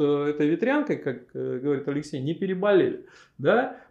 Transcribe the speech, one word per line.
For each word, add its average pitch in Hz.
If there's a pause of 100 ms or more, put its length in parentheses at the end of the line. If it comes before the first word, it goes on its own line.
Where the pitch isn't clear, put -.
э, 147
этой 151
ветрянкой, 233
как, 127 (160)
э, 131
говорит 139
Алексей, 147
не 147
переболели, 185 (340)
да? 214 (140)